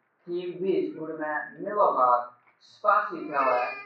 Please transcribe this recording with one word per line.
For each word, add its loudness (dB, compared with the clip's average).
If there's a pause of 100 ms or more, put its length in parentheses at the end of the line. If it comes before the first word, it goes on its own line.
(240)
tím -6
víc 0
budeme -6
milovat 2 (200)
Spasitele, 0 (260)